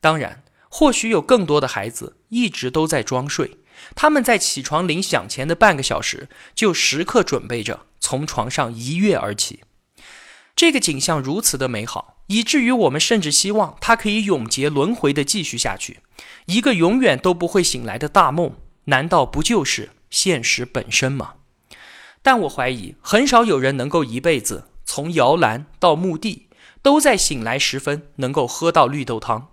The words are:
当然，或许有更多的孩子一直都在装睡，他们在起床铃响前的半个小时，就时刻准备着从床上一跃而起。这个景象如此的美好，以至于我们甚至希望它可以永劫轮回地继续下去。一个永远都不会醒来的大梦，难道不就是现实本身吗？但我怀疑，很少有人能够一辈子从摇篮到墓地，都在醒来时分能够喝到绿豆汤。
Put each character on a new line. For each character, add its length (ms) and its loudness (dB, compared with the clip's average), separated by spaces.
当 180 2
然， 240 -8
或 220 4
许 180 -2
有 140 2
更 240 2
多 140 2
的 80 -4
孩 200 -6
子 280 -14
一 200 -2
直 180 -6
都 160 0
在 200 -2
装 240 -4
睡， 300 -6
他 160 4
们 140 2
在 120 2
起 240 -2
床 280 -2
铃 120 0
响 280 -2
前 180 -6
的 80 -2
半 220 4
个 80 -6
小 180 -2
时， 260 -8
就 180 2
时 300 0
刻 180 2
准 240 -2
备 160 -6
着 240 -8
从 260 -4
床 240 -4
上 240 -2
一 220 -6
跃 200 2
而 160 -4
起。 280 -8
这 160 4
个 80 0
景 200 -2
象 220 -2
如 180 -2
此 160 0
的 120 -2
美 180 -6
好， 400 -12
以 160 0
至 180 2
于 120 2
我 180 2
们 100 -2
甚 200 2
至 100 -4
希 220 0
望 280 -2
它 140 2
可 160 -2
以 140 0
永 240 0
劫 200 -2
轮 240 0
回 200 0
地 120 0
继 200 -2
续 120 -8
下 200 -4
去。 240 -14
一 140 0
个 140 4
永 240 4
远 180 4
都 160 0
不 140 -2
会 160 2
醒 220 -2
来 120 -8
的 120 -6
大 240 4
梦， 240 -2
难 220 0
道 160 4
不 180 -4
就 220 2
是 260 -4
现 340 0
实 220 0
本 260 -6
身 180 0
吗？ 240 -8
但 200 4
我 80 -2
怀 200 -2
疑， 320 -8
很 260 2
少 180 6
有 140 2
人 180 2
能 120 -4
够 160 0
一 160 -6
辈 180 2
子 300 -8
从 300 -6
摇 200 4
篮 320 0
到 160 4
墓 220 -2
地， 300 -8
都 180 6
在 160 4
醒 260 -2
来 160 -4
时 220 -2
分 360 -6
能 140 -2
够 160 0
喝 240 -2
到 160 6
绿 180 -4
豆 140 -6
汤。 340 -6